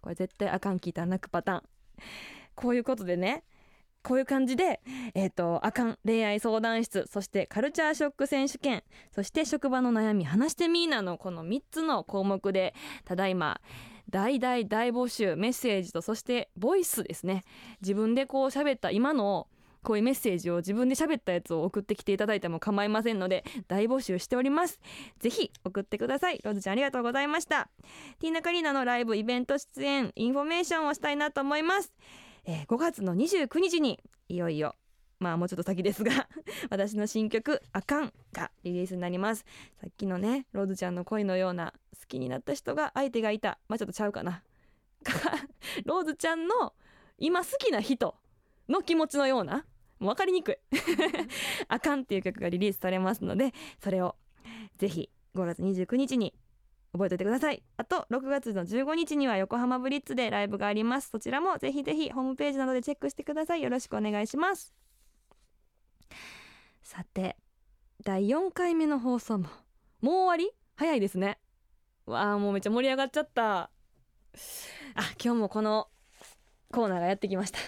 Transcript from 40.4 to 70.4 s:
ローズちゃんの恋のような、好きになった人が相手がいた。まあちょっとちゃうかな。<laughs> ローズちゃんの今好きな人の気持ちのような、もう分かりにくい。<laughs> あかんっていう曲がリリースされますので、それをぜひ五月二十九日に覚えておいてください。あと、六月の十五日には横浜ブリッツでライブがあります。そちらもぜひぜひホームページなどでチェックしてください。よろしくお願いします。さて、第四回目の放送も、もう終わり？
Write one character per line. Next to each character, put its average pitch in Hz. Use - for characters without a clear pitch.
ロ 196
ー -
ズ 190
ち 185
ゃ 180
ん 175
の 175
恋 214
の 190
よ 185
う 180
な、 170
好 -
き 254
に 254
な 269
っ -
た -
人 -
が 294
相 277
手 233
が 220
い 214
た。 -
ま 214
あ -
ち 220
ょ -
っ -
と 190
ち -
ゃ 208
う 208
か -
な。 175
<laughs> -
ロ 349
ー 330
ズ 302
ち -
ゃ 330
ん 330
の 466
今 349
好 -
き 494
な 240
人 220
の 294
気 339
持 311
ち 285
の 277
よ 262
う 185
な、 262
も 190
う 214
分 -
か 381
り 370
に 359
く -
い。 -
<laughs> -
あ 240
か 285
ん 269
っ -
て 208
い 196
う 185
曲 180
が 175
リ 175
リ 202
ー -
ス 190
さ 190
れ 185
ま 185
す -
の 180
で、 254
そ 202
れ 185
を 180
ぜ 196
ひ 160
五 185
月 170
二 190
十 180
九 247
日 262
に 214
覚 185
え -
て 180
お -
い -
て 185
く 202
だ 247
さ 302
い。 -
あ -
と、 -
六 262
月 269
の 180
十 220
五 302
日 320
に 277
は 226
横 190
浜 247
ブ 254
リ 277
ッ -
ツ -
で 240
ラ 208
イ 202
ブ 208
が 208
あ 208
り 214
ま 247
す。 -
そ 226
ち 233
ら 269
も 349
ぜ 269
ひ 285
ぜ 302
ひ 311
ホ 254
ー 262
ム 262
ペ 294
ー -
ジ 269
な 262
ど 262
で 254
チ 294
ェ -
ッ -
ク 285
し -
て -
く 294
だ 311
さ 339
い。 311
よ 254
ろ 247
し -
く -
お 214
願 208
い 220
し 254
ま 359
す。 -
さ -
て、 -
第 196
四 339
回 349
目 320
の 294
放 247
送 214
も、 175
も 269
う -
終 370
わ 349
り？ 359